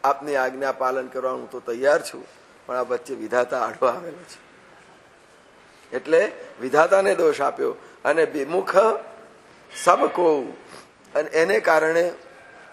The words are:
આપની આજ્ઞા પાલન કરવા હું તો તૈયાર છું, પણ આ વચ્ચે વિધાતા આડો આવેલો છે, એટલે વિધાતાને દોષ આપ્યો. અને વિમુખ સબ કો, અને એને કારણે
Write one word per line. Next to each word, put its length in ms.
આપની 320
આજ્ઞા 360
પાલન 360
કરવા 240
હું 180
તો 100
તૈયાર 420
છું, 240
પણ 100
આ 60
વચ્ચે 320
વિધાતા 460
આડો 260
આવેલો 360
છે, 160
એટલે 360
વિધાતાને 540
દોષ 260
આપ્યો. 340
અને 200
વિમુખ 500
સબ 220
કો, 500
અને 160
એને 300
કારણે 520